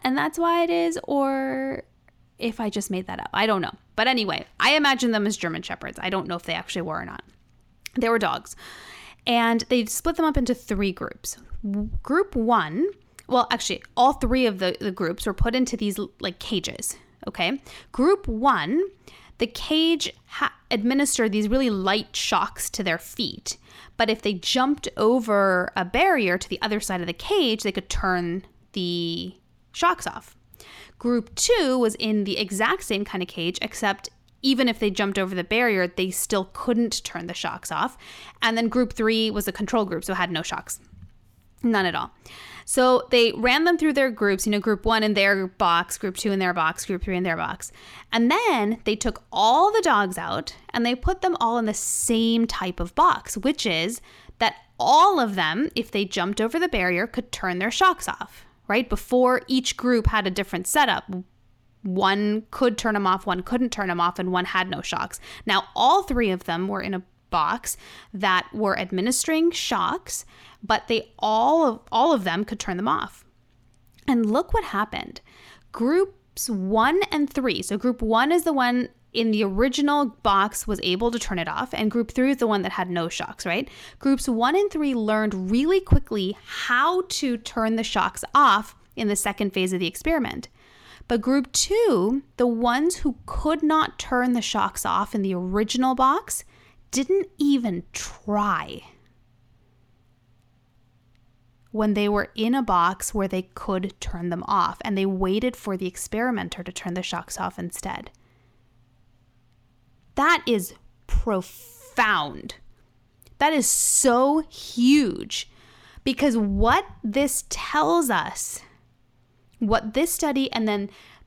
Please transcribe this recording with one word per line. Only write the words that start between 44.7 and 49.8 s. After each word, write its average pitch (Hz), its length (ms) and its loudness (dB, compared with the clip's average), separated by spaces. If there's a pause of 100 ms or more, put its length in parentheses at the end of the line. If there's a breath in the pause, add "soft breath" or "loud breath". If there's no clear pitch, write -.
one 220 200 2
in 214 100 2
their 196 340 4
box, 175 500 0
group 185 200 -6
two 208 140 -2
in 196 80 0
their 180 140 2
box, 165 320 -2
group 180 180 -4
three 185 140 -2
in 180 60 -2
their 170 140 -2
box. 160 340 -6 (400 loud breath)
And 233 200 4
then 262 520 2
they 214 120 0
took - 360 -4
all 277 400 4
the 440 100 2